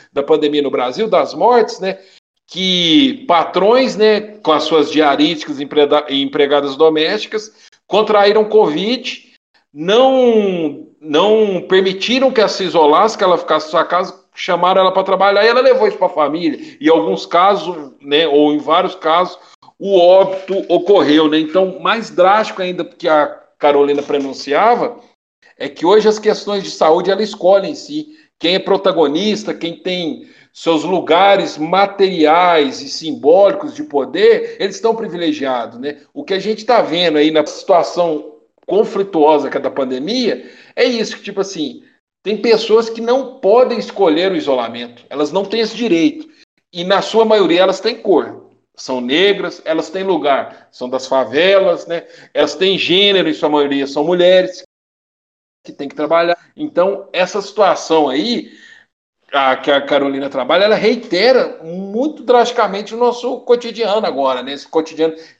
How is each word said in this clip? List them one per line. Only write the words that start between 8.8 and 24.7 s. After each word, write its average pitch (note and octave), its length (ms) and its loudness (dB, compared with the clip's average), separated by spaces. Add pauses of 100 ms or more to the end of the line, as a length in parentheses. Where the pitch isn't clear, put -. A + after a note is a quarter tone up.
não, G#3 1160 2 (120)
não F#3+ 680 0
permitiram F#3+ 640 0
que G#3+ 80 -2
ela G3 100 4
se - 140 -6
isolasse, E3 540 2
que G3+ 60 -4
ela F3+ 140 2
ficasse D#3 300 -2
na - 40 -16
sua D#3+ 140 0
casa, F3+ 340 -4 (140)
chamaram F#3 480 0
ela F#3 100 2
pra F#3+ 120 0
trabalhar G3 400 2
e A3+ 40 6
ela B3 140 2
levou A3+ 260 4
isso G3 100 -2
pra F3+ 120 0
família. D3+ 680 -4
E D3 80 -2
em - 20 6
alguns D#3+ 360 0
casos, E3+ 760 0
né, C#3+ 260 0
ou D3 260 4
em D3+ 40 0
vários D#3+ 380 -2
casos, E3+ 420 -2 (400)
o G3 220 0
óbito F#3 680 4
ocorreu, D#3+ 600 4
né? D#3 100 0
Então, F3 400 -2
mais F#3+ 300 -4
drástico G3 520 2
ainda F3+ 220 -6
que - 240 -10
a D3+ 200 2 (300)
Carolina C#3+ 440 2
pronunciava, C#3+ 1000 -2 (580)